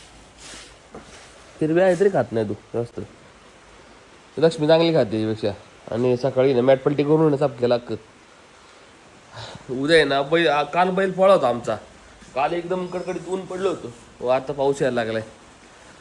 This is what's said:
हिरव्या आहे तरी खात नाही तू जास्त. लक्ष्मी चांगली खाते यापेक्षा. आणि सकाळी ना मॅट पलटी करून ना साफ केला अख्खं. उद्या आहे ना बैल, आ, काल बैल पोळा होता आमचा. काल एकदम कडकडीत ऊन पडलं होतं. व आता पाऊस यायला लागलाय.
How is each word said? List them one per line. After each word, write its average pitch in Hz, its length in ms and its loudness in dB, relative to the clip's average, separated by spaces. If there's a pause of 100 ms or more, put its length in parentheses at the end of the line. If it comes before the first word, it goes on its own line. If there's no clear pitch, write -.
(1600)
हिरव्या 160 240 2
आहे 180 160 2
तरी 202 80 2
खात 143 240 -2
नाही 110 160 -2
तू 101 60 -6 (200)
जास्त. 117 260 -6 (1400)
लक्ष्मी 156 300 2
चांगली 165 260 4
खाते 110 260 0
यापेक्षा. - 720 -6
आणि 123 220 0
सकाळी 131 380 2
ना 120 60 2
मॅट 135 220 4
पलटी 147 200 0
करून 156 280 4
ना 143 60 0
साफ 131 240 -2
केला 120 140 2
अख्खं. 117 200 -6 (1800)
उद्या 139 260 2
आहे 151 80 8
ना 139 180 0
बैल, 160 260 2
आ, 147 140 2
काल 175 280 2
बैल 190 220 0
पोळा 190 220 6
होता 139 140 2
आमचा. 117 280 -2 (580)
काल 147 180 0
एकदम 175 340 -4
कडकडीत 175 420 -8
ऊन 185 180 -6
पडलं 185 220 -4
होतं. 151 200 -6 (320)
व 120 80 -6
आता 131 240 -2
पाऊस 139 300 -2
यायला 120 220 -2
लागलाय. 110 180 -6 (800)